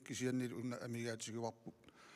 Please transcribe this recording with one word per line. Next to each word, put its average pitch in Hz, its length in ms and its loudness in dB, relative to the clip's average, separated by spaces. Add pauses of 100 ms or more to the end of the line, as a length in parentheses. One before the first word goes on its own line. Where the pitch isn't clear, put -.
кисианнил 123 540 2
уна 120 180 0
амигаатигиварпу. 117 960 -2 (420)